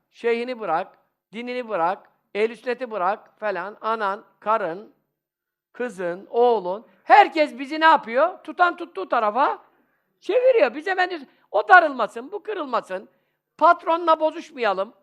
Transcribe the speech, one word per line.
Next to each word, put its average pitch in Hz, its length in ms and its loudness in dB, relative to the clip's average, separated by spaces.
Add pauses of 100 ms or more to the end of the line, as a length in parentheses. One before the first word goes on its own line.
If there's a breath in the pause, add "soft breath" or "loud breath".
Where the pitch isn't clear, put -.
(100)
şeyhini 233 500 -4
bırak, 185 380 -4 (340)
dinini 247 360 -8
bırak, 185 420 -4 (240)
ehl-i 220 220 -2
sünneti 247 340 -8
bırak 202 500 -4
falan, 196 400 -6
anan, 220 440 -4 (160)
karın, 208 540 -4 (760)
kızın, 190 580 -8
oğlun, 226 560 0 (180)
herkes 311 540 4
bizi 285 220 -8
ne 320 40 4
yapıyor? 311 600 2
Tutan 349 320 0
tuttuğu 349 320 -12
tarafa 247 560 0 (560)
çeviriyor. 453 540 2
Biz 302 120 -14
hemen 370 240 -2
diyoruz, 302 180 -12 (220 soft breath)
"O - 180 -2
darılmasın, 277 640 4
bu 403 100 -12
kırılmasın, 247 680 -6 (500)
patronla 330 640 2
bozuşmayalım, 254 840 -4